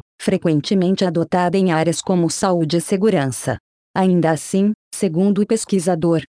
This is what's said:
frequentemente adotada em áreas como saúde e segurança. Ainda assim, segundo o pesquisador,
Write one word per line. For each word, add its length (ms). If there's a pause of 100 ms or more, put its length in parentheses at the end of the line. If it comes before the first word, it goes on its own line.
(220)
frequentemente 840
adotada 520
em 140
áreas 300
como 280
saúde 460
e 60
segurança. 760 (400)
Ainda 360
assim, 420 (200)
segundo 480
o 60
pesquisador, 760 (140)